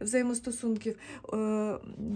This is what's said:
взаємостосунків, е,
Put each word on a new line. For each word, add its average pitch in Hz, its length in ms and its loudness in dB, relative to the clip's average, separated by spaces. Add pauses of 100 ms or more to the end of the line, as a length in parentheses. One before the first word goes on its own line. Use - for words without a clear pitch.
взаємостосунків, 233 1000 2 (340)
е, 214 460 2 (380)